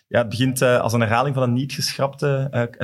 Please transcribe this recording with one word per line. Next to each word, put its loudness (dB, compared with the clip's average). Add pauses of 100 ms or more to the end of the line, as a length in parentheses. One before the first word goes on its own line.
Ja, 2
het -2
begint, 0
eh, 4
als -2
een 2
herhaling 2
van 0
een 0
niet -2
geschrapte, -2
eh, 0 (220)